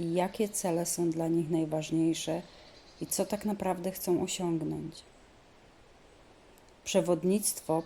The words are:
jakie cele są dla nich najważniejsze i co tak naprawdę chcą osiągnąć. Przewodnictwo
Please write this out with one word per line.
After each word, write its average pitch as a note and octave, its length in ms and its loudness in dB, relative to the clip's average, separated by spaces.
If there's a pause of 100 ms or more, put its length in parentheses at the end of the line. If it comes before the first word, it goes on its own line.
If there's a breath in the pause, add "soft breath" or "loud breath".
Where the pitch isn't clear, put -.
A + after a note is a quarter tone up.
jakie F3+ 480 0
cele E3+ 380 0
są E3+ 240 0
dla E3 180 0
nich E3 220 2
najważniejsze D#3+ 920 0 (580 loud breath)
i D#3+ 60 -6
co G3 200 -2
tak G#3 180 -4
naprawdę F#3 460 -2
chcą F3+ 320 0
osiągnąć. D#3 800 -4 (1800)
Przewodnictwo F3 1000 2